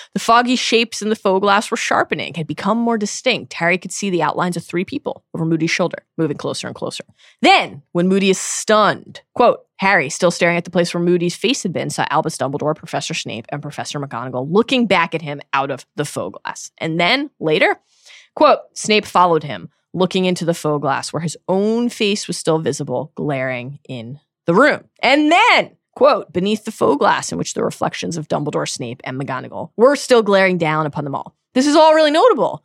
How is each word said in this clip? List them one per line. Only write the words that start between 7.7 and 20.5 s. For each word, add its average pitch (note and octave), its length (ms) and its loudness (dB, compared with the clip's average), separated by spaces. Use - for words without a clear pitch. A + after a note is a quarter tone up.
when F3 160 0
Moody G3 220 4
is F#3 80 2
stunned, - 840 0
quote, - 260 4
"Harry, F#3+ 320 2
still F3 220 0
staring F3 260 0
at F3 80 -2
the F3+ 60 -16
place E3+ 240 0
where F3 80 -2
Moody's F3 340 0
face - 260 -2
had E3+ 120 -4
been, C3+ 160 -4
saw C#3+ 180 -2
Albus D3+ 300 -2
Dumbledore, C#3+ 360 -2
Professor E3+ 380 -8
Snape, A#2 380 -8
and D3 100 -8
Professor C#3+ 400 -10
McGonagall C3 500 -8
looking A#3 360 2
back F3 280 2
at D#3+ 60 -2
him C#3+ 220 -10
out C#3 180 0
of B2+ 140 -8
the D3 120 -4
faux G2 360 -8
glass." - 360 -12
And D#3+ 200 -4
then, B3+ 300 2
later, F#3+ 400 2
quote, C#4+ 260 4
"Snape G#3+ 340 0
followed F3 380 4
him, G#2+ 240 -10
looking F#3 320 0
into F#3 200 0
the E3 100 0